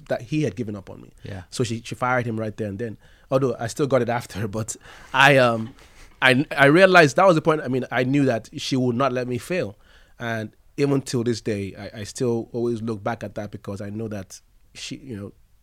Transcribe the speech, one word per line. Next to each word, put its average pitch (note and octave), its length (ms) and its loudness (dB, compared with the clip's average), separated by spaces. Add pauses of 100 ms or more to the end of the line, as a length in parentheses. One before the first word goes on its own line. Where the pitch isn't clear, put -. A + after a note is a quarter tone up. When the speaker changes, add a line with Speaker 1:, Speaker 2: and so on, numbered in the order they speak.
Speaker 1:
that B2+ 140 -4
he D3+ 200 -4
had A#2 120 -2
given G#2+ 220 -8
up G2 140 -16
on G2 100 -18
me. - 100 -20 (140)
Speaker 2:
Yeah. F#2+ 260 -12
Speaker 1:
So - 140 -2
she, A2+ 180 -6
she - 140 -12
fired B2+ 300 -2
him A2 120 -6
right A2 180 -8
there G#2+ 120 -6
and G2 100 -8
then. A2+ 200 -10 (320)
Although C3+ 280 0
I A#2+ 100 -6
still D3 180 -4
got B2+ 160 2
it A2 80 -4
after, A#2 380 -6
<laughs> G2+ 100 -8
but - 180 -8 (380)
I, C#3 240 8
um, A#2 360 2 (460)
I, C3 300 6
I C#3+ 160 6
realized F3 500 8
that F#3 100 6
was F3+ 100 6
the D3+ 60 0
point. D#3 200 0
I C3+ 60 -8
mean, B2+ 220 -2
I B2+ 140 0
knew C3+ 220 2
that A2+ 320 -2
she - 180 -4
would B2+ 200 0
not C3 160 0
let B2 140 -4
me B2 120 -4
fail. B2+ 400 -6 (400)
And A2+ 340 -6 (240)
even C#3 240 2
till A#2+ 240 -4
this A#2 160 0
day, G2+ 380 -6
I, G#2 220 -14
I G#2 40 -8
still A#2 480 -4
always A#2+ 300 -4
look A2+ 200 -8
back A#2 220 -6
at G2+ 120 -12
that G#2 140 -10
because G2+ 300 -12
I G2+ 80 -12
know G#2+ 200 -8
that G2+ 300 -12 (360)
she, - 220 -14
you C3 200 -14
know, G2 160 -12 (300)